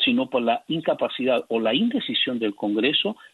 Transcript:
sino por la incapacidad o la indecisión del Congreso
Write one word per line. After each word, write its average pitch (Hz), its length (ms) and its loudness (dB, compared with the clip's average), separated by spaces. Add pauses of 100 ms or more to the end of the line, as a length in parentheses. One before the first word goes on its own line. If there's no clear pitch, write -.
sino 127 280 2
por 127 100 0
la 117 280 0
incapacidad 131 800 0
o 113 120 0
la 110 140 2
indecisión 202 640 0
del 107 160 -2
Congreso 110 640 0 (160)